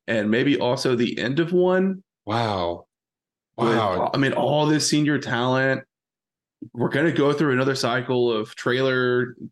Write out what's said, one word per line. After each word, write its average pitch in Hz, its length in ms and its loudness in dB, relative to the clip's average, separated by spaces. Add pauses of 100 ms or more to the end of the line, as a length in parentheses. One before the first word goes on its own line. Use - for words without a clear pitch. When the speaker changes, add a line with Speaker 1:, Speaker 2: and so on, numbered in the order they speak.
Speaker 1:
and 107 240 0
maybe 139 260 2
also 127 380 0
the 117 240 -2
end 135 220 -2
of 165 100 -2
one. 185 500 2 (240)
Speaker 2:
Wow. 104 600 -2 (720)
Speaker 1:
With, 113 180 2
Speaker 2:
Wow. 98 380 0
Speaker 1:
I - 40 0
mean, 139 140 2
all 147 340 0
this 151 240 2
senior 151 300 2
talent. 131 640 0 (880)
We're 120 160 -2
gonna 151 240 0
go 147 220 2
through 147 180 0
another 131 240 0
cycle 123 560 -2
of 110 240 -4
Traylor, 127 800 0 (160)